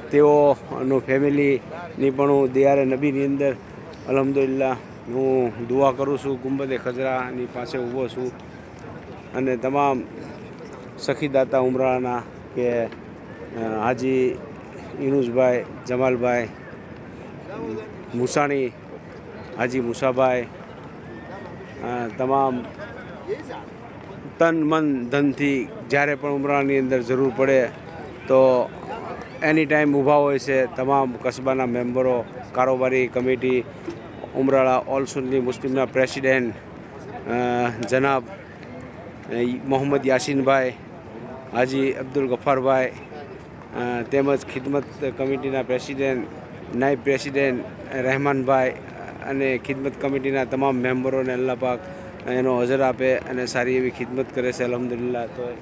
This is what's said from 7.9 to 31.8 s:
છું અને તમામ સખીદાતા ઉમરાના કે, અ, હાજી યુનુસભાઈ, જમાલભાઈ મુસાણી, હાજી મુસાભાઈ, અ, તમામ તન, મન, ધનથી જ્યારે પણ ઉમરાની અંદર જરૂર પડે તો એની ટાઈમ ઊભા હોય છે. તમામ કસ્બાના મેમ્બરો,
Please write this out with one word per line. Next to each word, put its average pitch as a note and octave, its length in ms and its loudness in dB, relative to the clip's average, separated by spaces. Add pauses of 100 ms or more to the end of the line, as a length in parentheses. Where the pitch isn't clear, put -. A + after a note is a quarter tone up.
છું B2+ 240 -4 (1040)
અને B2+ 220 0
તમામ C3+ 460 2 (960)
સખીદાતા C3+ 600 2
ઉમરાના B2+ 600 2 (340)
કે, A#2+ 280 0
અ, A2 60 -4 (920)
હાજી B2+ 560 2 (680)
યુનુસભાઈ, B2+ 640 4 (220)
જમાલભાઈ B2 600 2 (1700)
મુસાણી, C3+ 560 0 (840)
હાજી B2 220 0
મુસાભાઈ, B2+ 600 2
અ, - 1700 -10 (100)
તમામ C3 480 2 (1700)
તન, E3 240 4
મન, D3+ 420 2
ધનથી C#3 600 2 (220)
જ્યારે C#3+ 260 2
પણ C#3+ 140 -4
ઉમરાની C#3 500 2
અંદર C3 220 2
જરૂર C3 340 2
પડે C3 300 6 (600)
તો C3 420 8 (720)
એની D#3 220 6
ટાઈમ D3+ 300 6
ઊભા C#3+ 200 6
હોય C#3+ 240 6
છે. C3 260 2
તમામ C3 560 2
કસ્બાના C3 440 0
મેમ્બરો, B2 600 2 (260)